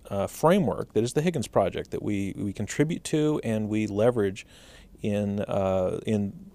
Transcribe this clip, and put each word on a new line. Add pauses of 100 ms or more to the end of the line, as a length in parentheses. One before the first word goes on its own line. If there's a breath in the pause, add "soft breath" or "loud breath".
uh,
framework
that
is
the
Higgins
Project
that
we,
we
contribute
to
and
we
leverage (560 loud breath)
in,
uh,
in (220)